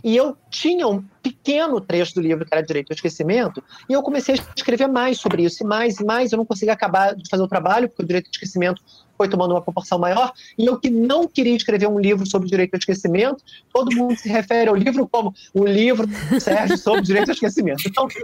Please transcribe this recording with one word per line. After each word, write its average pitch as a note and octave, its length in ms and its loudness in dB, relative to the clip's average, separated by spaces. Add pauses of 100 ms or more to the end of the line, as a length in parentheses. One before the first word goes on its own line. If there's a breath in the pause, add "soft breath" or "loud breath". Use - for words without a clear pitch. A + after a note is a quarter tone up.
E A3+ 140 2
eu C4+ 180 2 (140)
tinha E4+ 400 -2
um G3 160 -2 (180)
pequeno C#4+ 560 -2
trecho E3+ 360 -2
do F3+ 80 -2
livro D#3+ 240 0
que - 80 -2
era D#3+ 80 0
Direito C#3+ 280 -4
ao D#3+ 40 -6
Esquecimento, E3+ 680 -4 (240 loud breath)
e B3+ 60 -2
eu C#4 100 2
comecei C#4 320 -2
a C4 40 -2 (180)
escrever A#3+ 300 0
mais B3+ 320 0
sobre F3 260 0
isso, E3+ 180 -2
e G#3+ 40 -4
mais, G#3+ 340 -2
e G#3 40 -4
mais. A3+ 280 0
Eu A3+ 60 0
não A3+ 80 -2
conseguia G#3+ 260 -2
acabar G3 420 2
de F#3+ 140 -16
fazer F#3+ 140 0
o F#3+ 60 0
trabalho, G3 380 2
porque - 160 -6
o E3+ 40 -4
direito F3+ 220 -2
ao - 20 -16
esquecimento F#3 520 -2 (320 soft breath)
foi G3 140 0
tomando F3+ 240 2
uma F3 80 2
proporção F3+ 380 -4
maior, F#3 340 0 (240 loud breath)
e A3 80 2
eu A#3+ 160 2
que C4+ 80 0
não B3+ 400 2
queria A#3+ 260 2
escrever G#3 320 0
um G#3 120 2
livro G3 280 2
sobre F#3+ 220 -2
direito F#3 240 0
ao F3+ 60 -4
esquecimento, G3 680 -2 (280 loud breath)
todo B3 220 0
mundo A#3+ 220 0
se A3 140 -8
refere A3+ 400 2
ao G#3 40 4
livro A#3+ 320 2
como G#3+ 280 -2 (180 loud breath)
o G3+ 140 4
livro A3 400 2
do G#3 340 -2
Sérgio G#3+ 380 2
sobre A3 240 2
direito G3 260 2
ao D#4+ 60 0
esquecimento. F3+ 520 -2
Então, F#3+ 220 -2 (160)